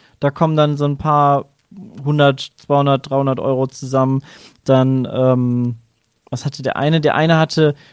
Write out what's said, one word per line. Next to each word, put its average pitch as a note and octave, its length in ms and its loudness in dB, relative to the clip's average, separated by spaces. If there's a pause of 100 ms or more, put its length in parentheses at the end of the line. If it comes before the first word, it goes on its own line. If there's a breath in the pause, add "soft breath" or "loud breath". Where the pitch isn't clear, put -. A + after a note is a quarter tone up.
(220 soft breath)
Da C#3+ 100 0
kommen D#3 240 0
dann D3 220 2
so C#3+ 80 -2
ein C#3+ 120 -2
paar C#3+ 500 0 (580)
hundert, C#3+ 340 2 (160)
zweihundert, C#3 540 0
dreihundert C3+ 320 0
Euro C3 260 0
zusammen. C3 540 -2 (420 loud breath)
Dann, C3 480 2
ähm, B2 640 0 (540)
was - 160 -10
hatte C#3 160 -8
der C3 140 -4
eine? D#3 260 0
Der D3 140 0
eine D#3+ 240 2
hatte D#3 360 0 (180 soft breath)